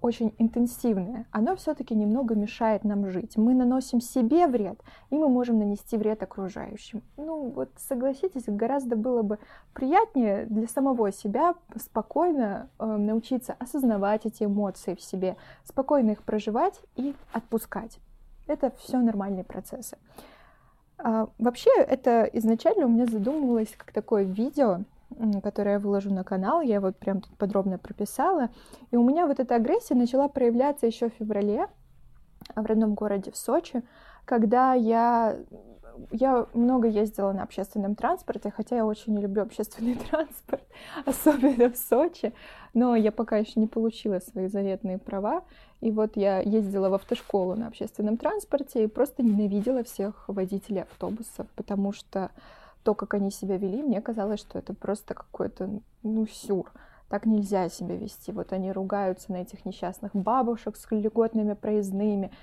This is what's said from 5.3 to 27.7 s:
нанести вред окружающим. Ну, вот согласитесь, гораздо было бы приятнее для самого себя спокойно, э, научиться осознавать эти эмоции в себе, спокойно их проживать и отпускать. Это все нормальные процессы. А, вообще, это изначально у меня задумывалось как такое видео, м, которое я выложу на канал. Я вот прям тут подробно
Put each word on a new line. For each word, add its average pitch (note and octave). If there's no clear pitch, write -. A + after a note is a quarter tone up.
нанести G#3
вред G#3+
окружающим. -
Ну, D4+
вот C4
согласитесь, C4+
гораздо A#3
было A#3
бы G#3
приятнее C4
для A3+
самого A#3+
себя C#4
спокойно, A#3
э, -
научиться A3
осознавать A3
эти G#3+
эмоции G3+
в -
себе, F#3
спокойно C4+
их -
проживать A3+
и C#4
отпускать. -
Это D4
все -
нормальные G3+
процессы. -
А, A3
вообще, A#3+
это B3
изначально A#3
у -
меня A#3
задумывалось A3+
как -
такое G#3
видео, G#3+
м, G#3
которое G3+
я G3+
выложу G3+
на F#3
канал. G3
Я G#3+
вот F#3+
прям G3
тут -
подробно G3